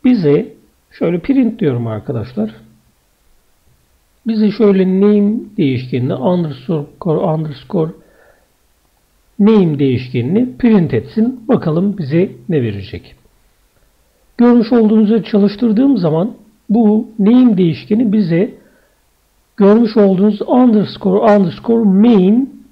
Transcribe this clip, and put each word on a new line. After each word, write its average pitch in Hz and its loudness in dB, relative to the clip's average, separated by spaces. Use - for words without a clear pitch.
Bize 185 0
şöyle 170 -4
print 247 -2
diyorum 120 -2
arkadaşlar. 120 -8
Bize 220 0
şöyle 190 2
name 208 2
değişkenini 131 -2
underscore, 165 -4
underscore 160 -6
name 196 2
değişkenini 135 -2
print 202 2
etsin. 220 -4
Bakalım 180 -2
bize 165 -2
ne 156 -2
verecek. 98 -10
Görmüş 240 2
olduğunuz 220 4
üzere 214 0
çalıştırdığım 220 0
zaman 170 -2
bu 214 2
name 233 4
değişkeni 190 -2
bize 190 0
görmüş 214 2
olduğunuz 202 2
underscore, 220 0
underscore 208 0
main 208 2